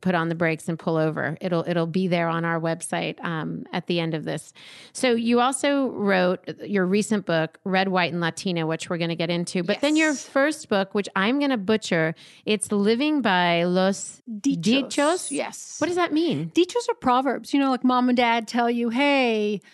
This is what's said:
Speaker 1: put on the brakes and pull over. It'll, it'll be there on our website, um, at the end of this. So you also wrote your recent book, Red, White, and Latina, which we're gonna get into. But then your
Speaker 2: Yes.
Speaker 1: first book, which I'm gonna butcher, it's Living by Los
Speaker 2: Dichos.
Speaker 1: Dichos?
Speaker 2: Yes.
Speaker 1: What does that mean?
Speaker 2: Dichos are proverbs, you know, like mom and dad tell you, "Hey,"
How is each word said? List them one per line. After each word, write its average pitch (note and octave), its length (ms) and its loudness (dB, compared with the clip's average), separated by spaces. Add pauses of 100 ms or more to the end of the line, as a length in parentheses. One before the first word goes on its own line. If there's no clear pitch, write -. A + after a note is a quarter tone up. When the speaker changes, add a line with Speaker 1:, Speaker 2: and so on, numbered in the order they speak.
Speaker 1:
put F#3 140 0
on E3 140 0
the E3 60 -2
brakes D#3+ 340 -2
and D#3+ 100 -4
pull E3 160 -2
over. D#3 460 0
It'll, E3+ 260 -2
it'll E3+ 200 0
be F3+ 200 0
there E3+ 220 0
on E3 160 -2
our E3 160 -2
website, E3 640 -4
um, E3 480 -6
at F3+ 140 -6
the F3 120 0
end E3 140 -2
of D#3 100 -4
this. D#3+ 300 -8 (400)
So B3+ 180 0
you A#3 300 2
also C#4 480 2
wrote F#3 580 0 (160)
your G3 220 0
recent G3+ 400 0
book, D#3+ 400 -2
Red, F#3+ 240 2
White, F3 240 0
and F3 80 -4
Latina, E3 440 -2
which D#3+ 240 -4
we're F3 100 -4
gonna E3+ 180 -2
get E3+ 120 -2
into. F3 340 -2
But G3 180 -2
then D4+ 160 2
your D#4 140 4
Speaker 2:
Yes. B3+ 140 -6
Speaker 1:
first D4 440 -2
book, G3 260 0
which G3+ 180 -2
I'm A3 260 0
gonna C#4 180 0
butcher, F#3 580 0 (300)
it's G#3 260 -2
Living A#3 500 2
by F3+ 420 4
Los F#3 580 0 (100)
Speaker 2:
Dichos. F3+ 300 -2
Speaker 1:
Dichos? C#4 680 0
Speaker 2:
Yes. - 480 -8
Speaker 1:
What D#4 80 0
does F4 100 -2
that E4+ 160 0
mean? G#3 420 0
Speaker 2:
Dichos F4+ 340 2
are A4+ 60 0
proverbs, B3+ 580 0
you C#4+ 60 4
know, C4+ 120 2
like B3+ 120 -2
mom B3+ 260 4
and B3 80 2
dad A#3 300 2
tell A#3 220 0
you, A#3+ 200 0
"Hey," A#3 680 2 (140)